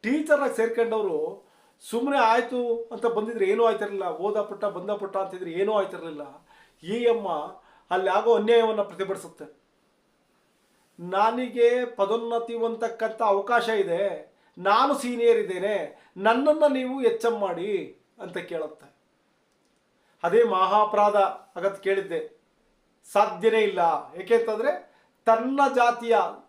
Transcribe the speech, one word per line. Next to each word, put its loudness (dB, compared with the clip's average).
ಟೀಚರ್ 2
ಆಗಿ -2
ಸೇರ್ಕೊಂಡವರು -2
ಸುಮ್ನೆ 0
ಆಯ್ತು 0
ಅಂತ -4
ಬಂದಿದ್ರೆ -2
ಏನೂ 2
ಆಯ್ತಿರ್ಲಿಲ್ಲ. -2
ಓದ -4
ಪುಟ್ಟ -8
ಬಂದ -6
ಪುಟ್ಟ -6
ಅಂತಿದ್ರೆ -8
ಏನೂ -2
ಆಯ್ತಿರ್ಲಿಲ್ಲ. -6
ಈ -2
ಅಮ್ಮ 2
ಅಲ್ಲಿ 0
ಆಗೋ 4
ಅನ್ಯಾಯವನ್ನ 4
ಪ್ರತಿಭಟಿಸುತ್ತೆ. -8
"ನನಗೆ 2
ಪದೋನ್ನತಿ -2
ಹೊಂದತಕ್ಕಂಥ -2
ಅವಕಾಶ 2
ಇದೆ, -2
ನಾನು 4
ಸೀನಿಯರ್ 2
ಇದ್ದೇನೆ, -4
ನನ್ನನ್ನ 2
ನೀವು -2
ಎಚ್ 0
ಎಂ 0
ಮಾಡಿ" -6
ಅಂತ -10
ಕೇಳುತ್ತೆ. -10
ಅದೇ 4
ಮಹಾಪರಾಧ 2
ಆಗತ್ -4
ಕೇಳಿದ್ದೆ, -4
ಸಾಧ್ಯನೇ 2
ಇಲ್ಲ. 0
ಏಕೆಂತಂದ್ರೆ -2
ತನ್ನ 2
ಜಾತಿಯ 2